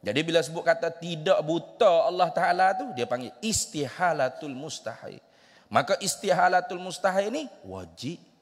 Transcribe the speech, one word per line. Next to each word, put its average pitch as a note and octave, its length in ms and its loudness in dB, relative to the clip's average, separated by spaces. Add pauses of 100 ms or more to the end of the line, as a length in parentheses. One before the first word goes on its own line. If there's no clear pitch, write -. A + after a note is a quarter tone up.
Jadi G#2+ 180 0
bila E3 180 2
sebut D#3+ 220 -4
kata E3 320 0
tidak E3+ 480 0
buta E3 680 2
Allah F3+ 220 2
Ta'ala F3+ 380 2 (100)
tu, C#4 160 -6
dia A#2+ 160 -4
panggil B2 320 -6
istihalatul D3+ 1120 -2
mustahil. B2 680 -12 (480)
Maka C#3+ 320 2
istihalatul F3+ 800 2
mustahil F#3+ 540 -2
ni D4+ 100 -4 (220)
wajib. F#2+ 560 -12 (200)